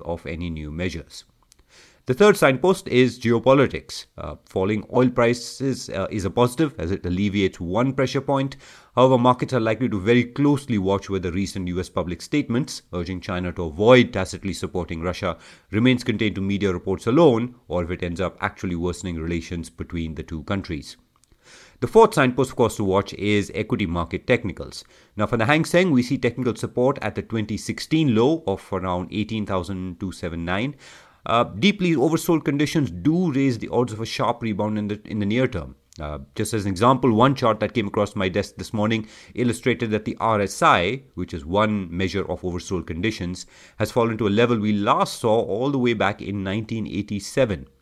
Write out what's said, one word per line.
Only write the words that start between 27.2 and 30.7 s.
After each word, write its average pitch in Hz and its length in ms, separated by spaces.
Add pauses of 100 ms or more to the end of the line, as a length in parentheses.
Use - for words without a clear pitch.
twenty 107 340
sixteen 147 560
low 139 320
of - 260
around 90 400
eighteen 107 360
thousand 92 520
two 92 120
seven 85 340
nine. 107 300 (520)